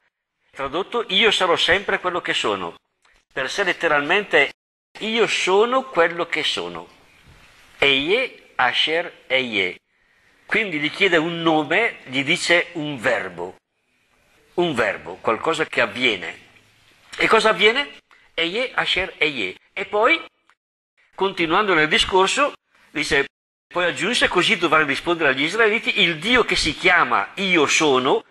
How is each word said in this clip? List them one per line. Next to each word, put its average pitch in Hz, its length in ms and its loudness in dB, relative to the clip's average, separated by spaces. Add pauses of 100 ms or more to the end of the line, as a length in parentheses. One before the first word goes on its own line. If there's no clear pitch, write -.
(520)
Tradotto, 165 580 -6
"Io 196 220 4
sarò 175 240 2
sempre 190 440 0
quello 175 220 -4
che 156 140 -4
sono". 95 400 -4 (580)
Per 131 160 -6
sé 202 140 -4
letteralmente, 165 880 2 (480)
"Io 220 260 0
sono 233 600 2
quello 170 420 0
che - 160 -4
sono". 87 440 -6 (920)
Ehyeh 147 760 -2
asher 151 720 -2
ehyeh. 110 540 -2 (640)
Quindi 196 340 -4
gli 147 120 -4
chiede 180 260 2
un 170 240 -2
nome, 165 640 0
gli 135 200 -4
dice 170 500 0
un 147 260 -6
verbo. 95 560 -4 (1000)
Un 175 200 0
verbo, 92 400 -4
qualcosa 151 500 -2
che - 160 -2
avviene. 104 580 -2 (800)
E 156 100 0
cosa 220 220 4
avviene? 220 480 0 (380)
Ehyeh 185 400 -4
asher 170 420 -2
ehyeh. 123 380 -2 (180)
E 196 120 -8
poi, 247 380 0 (920)
continuando 190 580 0
nel 151 140 4
discorso, 190 640 2 (380)
dice, 147 340 0 (420)
poi 175 180 -2
aggiunse, 175 420 0
"Così 180 300 2
dovranno 156 280 2
rispondere 156 440 0
agli 131 120 0
israeliti, 214 600 0
il 170 180 0
Dio 226 240 2
che 185 120 0
si 156 200 -2
chiama 135 600 2
Io 180 300 2
sono", 139 640 2